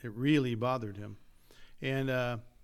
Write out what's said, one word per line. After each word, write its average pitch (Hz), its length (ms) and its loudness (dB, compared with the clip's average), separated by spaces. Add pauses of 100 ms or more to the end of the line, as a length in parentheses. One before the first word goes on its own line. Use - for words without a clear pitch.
It 120 80 -8
really 127 440 4
bothered 113 420 -2
him. 104 200 -10 (640)
And, 135 280 0
uh, 123 280 0 (260)